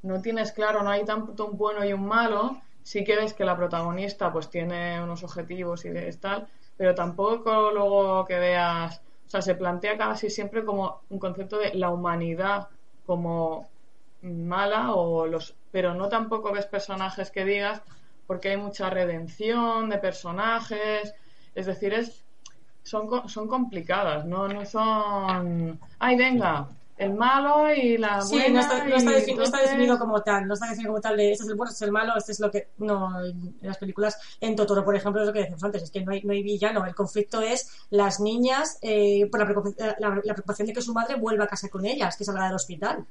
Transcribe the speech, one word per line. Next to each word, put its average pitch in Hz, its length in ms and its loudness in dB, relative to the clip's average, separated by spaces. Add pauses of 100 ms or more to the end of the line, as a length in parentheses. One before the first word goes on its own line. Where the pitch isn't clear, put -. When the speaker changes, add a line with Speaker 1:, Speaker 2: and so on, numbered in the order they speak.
Speaker 1:
no 190 180 -2
tienes 220 320 -2
claro, 214 300 2
no 202 80 0
hay 202 160 0
tanto 214 400 -4
un 202 100 -8
bueno 208 300 0
y 202 80 0
un 196 120 -2
malo, 226 520 2 (240)
sí 202 200 -4
que 208 140 4
ves 214 160 0
que 202 140 0
la 180 100 2
protagonista, 175 720 -2
pues, 160 200 -6
tiene 175 520 -4
unos 170 220 -8
objetivos 175 640 -8
y - 20 -8
de-, 170 320 -6
tal, 196 260 -6 (300)
pero 185 180 6
tampoco 214 760 2
luego 196 540 4
que 180 120 0
veas, 175 640 2 (260)
o - 40 -14
sea, 196 100 0
se 185 140 2
plantea 180 420 -2
casi 214 320 -2
siempre 208 380 -4
como 196 420 -2
un 196 100 -8
concepto 190 400 -6
de 208 160 0
la 185 140 2
humanidad 175 800 -2 (380)
como 170 600 -2 (560)
mala, 190 720 0
o 165 320 2
los, 160 280 -4 (160)
pero 180 240 0
no 190 140 -2
tampoco 220 440 0
ves 202 140 -2
personajes 190 640 -6
que 190 160 -4
digas, 202 340 0 (460)
porque 185 240 -2
hay 196 60 0
mucha 202 340 -4
redención 214 1000 0
de 202 80 0
personajes, 208 1160 -2 (400)
es 190 120 -6
decir, 196 280 -2
es 233 280 -4 (600)
son 214 240 -4
co-, 247 200 -2
son 214 200 -6
complicadas, 185 800 0
no, 185 200 -2
no 202 180 -4
son, 190 1160 0 (180)
"Ay, 254 180 4
venga, 202 520 4 (280)
el 196 180 0
malo 285 600 6
y 240 240 4
la 208 220 2
Speaker 2:
Sí, 202 160 2
Speaker 1:
buena", 262 180 6
Speaker 2:
no 247 60 8
está, 254 240 2
no 262 120 4
está 240 140 6
Speaker 1:
y 220 40 6
Speaker 2:
defini-, 262 220 4
no 269 60 2
está 262 140 4
Speaker 1:
entonces 269 140 6
Speaker 2:
definido 247 280 4
como 220 240 2
tal, 202 240 2
no 202 80 0
está 214 140 -4
definido 214 240 -4
como 214 80 0
tal 214 160 0
de, 208 160 6
"Este 208 120 -2
es 214 60 -6
el 208 60 -2
bueno, 233 160 -2
este - 120 -6
es 208 40 0
el 202 40 0
malo, 220 240 2
este 214 160 -4
es 196 80 -6
lo 208 120 2
que", 202 160 -2 (100)
no, 190 460 -2
en, 180 360 -8
en 190 80 -10
las 190 100 -6
películas... 202 380 -2 (240)
En 220 140 0
Totoro, 202 300 4
por 202 100 4
ejemplo, 202 280 2
es 208 40 4
lo 208 60 2
que 214 80 0
decíamos 175 240 -4
antes, 202 180 -2
es - 80 -10
que 190 140 -6
no 196 80 -4
hay, 196 100 -4
no 202 100 0
hay 202 120 0
villano, 208 420 0
el 180 80 -8
conflicto 208 460 -2
es 233 280 -2 (220)
las 202 300 4
niñas, 254 640 2
eh, 202 480 6
por 214 100 0
la 208 60 4
preocup-, 202 280 0 (240)
la, 208 120 0 (120)
la 208 120 -2
preocupación 202 340 -4
de 220 60 8
que 240 80 4
su 240 120 -2
madre 233 220 2
vuelva 220 280 2
a 202 40 0
casa 202 200 -4
con 190 160 -4
ellas, 214 320 2
que 202 80 -6
salga 190 220 0
del 185 80 2
hospital. 185 560 -2